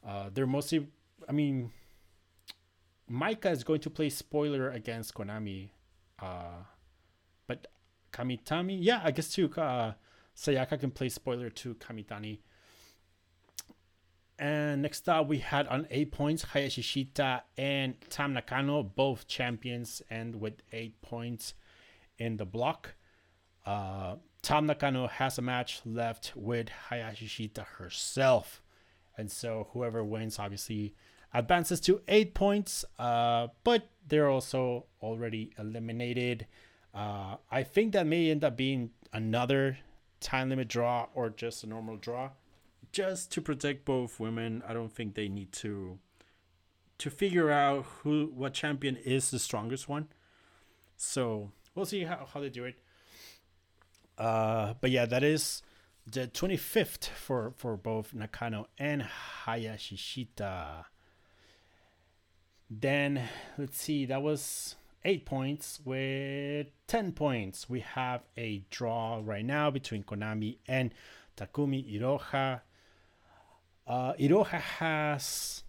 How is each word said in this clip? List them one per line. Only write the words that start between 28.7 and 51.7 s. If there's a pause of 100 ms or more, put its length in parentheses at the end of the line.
And
so
whoever
wins
obviously (400)
advances
to
eight
points, (120)
uh, (160)
but (180)
they're
also (160)
already
eliminated. (460)
Uh, (160)
I
think
that
may
end
up
being (200)
another (440)
time
limit
draw
or
just
a
normal
draw, (600)
just
to
protect
both
women.
I
don't
think
they
need
to, (1000)
to
figure
out (180)
who,
what
champion
is
the
strongest
one. (880)
So (220)